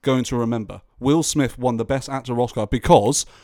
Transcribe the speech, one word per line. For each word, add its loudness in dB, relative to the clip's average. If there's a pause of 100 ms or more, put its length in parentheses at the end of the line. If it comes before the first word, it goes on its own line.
going 2
to -4
remember. -4 (180)
Will 2
Smith -2
won -2
the -4
Best -4
Actor -4
Oscar -2
because, 2 (180)